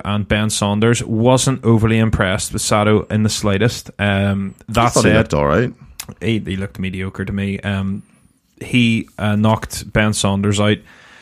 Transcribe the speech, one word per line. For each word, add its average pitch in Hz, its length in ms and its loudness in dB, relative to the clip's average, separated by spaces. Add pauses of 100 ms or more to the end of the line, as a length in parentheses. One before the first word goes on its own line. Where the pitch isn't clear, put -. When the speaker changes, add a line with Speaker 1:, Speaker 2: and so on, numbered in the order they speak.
Speaker 1:
and 101 220 -4
Ben 107 240 0
Saunders. 107 540 0
Wasn't 123 600 2
overly 113 340 4
impressed 107 560 0
with 107 80 -6
Sato 107 420 2
in 107 180 0
the 107 80 2
slightest. 107 680 -2
Um, 98 560 -2 (140)
that 117 180 2
Speaker 2:
I - 20 2
thought 123 160 2
he 107 60 4
Speaker 1:
said, 107 80 6
Speaker 2:
looked 110 160 0
all 73 120 2
right. 98 280 0 (480)
Speaker 1:
he, 110 160 -2
he 95 180 -6
looked 98 220 -10
mediocre 95 480 -6
to 98 80 -6
me. 98 260 -4
Um, 98 420 -4 (600)
he, 117 560 0
uh, 104 180 0
knocked - 560 0
Ben 107 220 2
Saunders 101 440 0
out 104 200 2 (440)